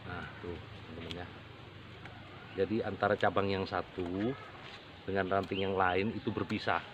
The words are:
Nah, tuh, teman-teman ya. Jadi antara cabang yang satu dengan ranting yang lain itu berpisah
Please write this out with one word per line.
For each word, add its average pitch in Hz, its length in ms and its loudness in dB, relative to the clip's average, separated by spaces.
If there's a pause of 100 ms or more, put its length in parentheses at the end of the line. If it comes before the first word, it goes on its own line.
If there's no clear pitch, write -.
Nah, 85 220 -6 (180)
tuh, 87 160 -6
teman-teman 82 640 -10
ya. 87 40 -10 (1300)
Jadi 95 300 2
antara 101 320 4
cabang 98 320 4
yang 98 160 4
satu 92 720 0 (720)
dengan 95 240 2
ranting 98 340 2
yang 95 140 2
lain 95 340 6
itu 107 220 0
berpisah 101 480 2 (100)